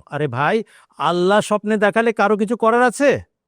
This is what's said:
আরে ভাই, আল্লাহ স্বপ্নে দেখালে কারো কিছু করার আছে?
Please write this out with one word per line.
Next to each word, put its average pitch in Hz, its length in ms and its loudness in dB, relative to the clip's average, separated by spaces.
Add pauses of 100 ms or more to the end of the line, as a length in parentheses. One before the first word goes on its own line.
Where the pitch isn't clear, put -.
আরে 147 220 -6
ভাই, 151 360 -2 (340)
আল্লাহ 175 420 2
স্বপ্নে 208 380 -2
দেখালে 214 360 0
কারো 202 240 0
কিছু 214 200 -2
করার 233 260 2
আছে? 254 380 2 (260)